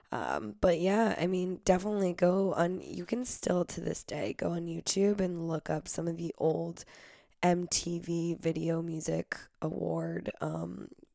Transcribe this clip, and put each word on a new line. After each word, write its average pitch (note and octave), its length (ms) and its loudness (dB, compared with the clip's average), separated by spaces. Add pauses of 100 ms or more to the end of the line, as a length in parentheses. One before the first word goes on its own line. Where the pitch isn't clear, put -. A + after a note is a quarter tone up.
(120)
Um, F#2 480 -2
but F3 180 6
yeah, G3+ 400 4
I E3+ 80 0
mean, F#3 380 0
definitely F#3+ 480 2
go F3+ 400 4
on, F3 280 2
you F3 240 -8
can B3 200 -2
still F3+ 400 2
to - 160 -6
this - 240 -4
day - 340 -4
go F3 120 0
on E3+ 160 -2
YouTube G3 540 2
and F3 280 0
look D#3+ 200 -2
up D#3 200 -2
some E3 180 -2
of E3 100 -2
the E3+ 220 -4
old E3 460 0 (580)
M F3 240 4
T F3 320 0
V E3+ 400 -2
Video E3 440 0
Music E3 540 -2 (240)
Award, E3 720 -2 (100)
um, D#3+ 480 -6 (260)